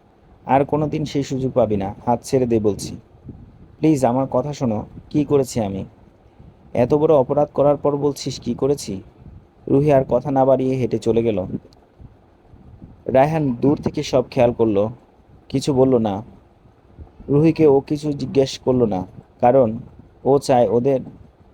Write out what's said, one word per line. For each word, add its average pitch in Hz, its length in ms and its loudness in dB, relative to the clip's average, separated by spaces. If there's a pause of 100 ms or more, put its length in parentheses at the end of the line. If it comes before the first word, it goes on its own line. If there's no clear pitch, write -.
(460)
আর 135 180 2
কোনো 151 220 -2
দিন 156 180 -4
সেই 143 180 -4
সুযোগ 131 300 -6
পাবি 107 240 0
না। 98 180 -6 (120)
হাত 120 160 0
ছেড়ে 127 240 0
দে 117 140 0
বলছি। 104 360 -4 (840)
প্লিজ, 151 260 2
আমার 127 220 0
কথা 127 260 -4
শোনো, 113 340 -4 (240)
কী 147 140 0
করেছি 139 360 -2
আমি? 98 240 -4 (880)
এত 120 200 0
বড় 156 200 4
অপরাধ 143 400 2
করার 143 220 2
পর 143 200 -2
বলছিস 143 440 -6
কী 120 140 -6
করেছি?" 131 480 -4 (680)
রুহি 147 240 2
আর 135 160 4
কথা 123 220 -2
না 135 140 2
বাড়িয়ে 131 320 2
হেঁটে 117 220 -2
চলে 117 240 0
গেল। 101 240 -2 (1600)
রায়হান 143 480 2
দূর 131 220 2
থেকে - 260 -6
সব 131 280 0
খেয়াল 123 220 2
করলো, 110 380 0 (580)
কিছু 139 260 -2
বলল 131 240 4
না। 107 240 -2 (1080)
রুহিকে 156 380 4
ও 139 140 6
কিছু 147 320 -6
জিজ্ঞেস 135 460 -2
করল 127 260 0
না, 95 220 -2 (340)
কারণ 120 380 4 (460)
ও 139 140 2
চায় 123 300 2
ওদের 120 320 0 (540)